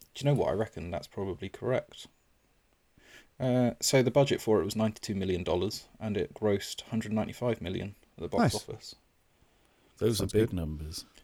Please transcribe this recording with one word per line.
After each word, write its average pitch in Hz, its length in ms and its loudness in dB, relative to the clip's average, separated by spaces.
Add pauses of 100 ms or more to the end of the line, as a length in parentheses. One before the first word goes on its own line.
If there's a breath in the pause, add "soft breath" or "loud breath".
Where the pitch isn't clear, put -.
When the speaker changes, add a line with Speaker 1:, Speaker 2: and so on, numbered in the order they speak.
(160)
Speaker 1:
you - 80 -6
know 143 100 4
what? 90 140 2
I 65 40 2
reckon 90 380 -4
that's 82 160 -6
probably 98 420 -8
correct. - 580 -6 (1300 soft breath)
Uh, 123 420 2
so 135 220 4
the 123 80 2
budget 139 300 4
for 107 200 4
it 82 40 0
was 101 120 -4
ninety-two 110 380 -2
million 95 300 0
dollars, 90 400 -2 (160)
and 104 160 -4
it - 180 -2
grossed 104 480 -2
hundred - 300 -4
ninety-five 120 480 -2
million 95 340 -6 (220)
at - 60 -12
the 87 60 -6
box - 140 2
Speaker 2:
Nice. - 120 4
Speaker 1:
office. - 400 -8 (1040)
Speaker 3:
Those 107 200 2
Speaker 2:
Sounds 98 160 -2
Speaker 3:
are 107 40 6
big 110 120 6
Speaker 2:
good. 95 60 -4
Speaker 3:
numbers. 78 480 -6 (200)